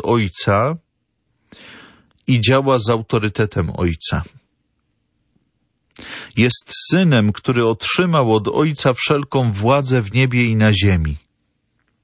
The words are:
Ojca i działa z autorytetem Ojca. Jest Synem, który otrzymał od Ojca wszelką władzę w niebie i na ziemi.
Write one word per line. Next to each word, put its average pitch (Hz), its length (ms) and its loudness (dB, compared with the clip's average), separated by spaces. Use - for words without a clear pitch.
Ojca 113 760 0
i 123 140 2
działa 135 380 2
z 110 120 -2
autorytetem 107 840 -2
Ojca. 80 460 -4
Jest 123 360 -2
Synem, 139 420 2
który 120 340 -2
otrzymał 135 680 0
od 107 140 0
Ojca 151 440 0
wszelką 135 600 -2
władzę 127 500 2
w 98 100 -10
niebie 123 320 2
i 113 120 0
na 110 160 4
ziemi. 90 440 2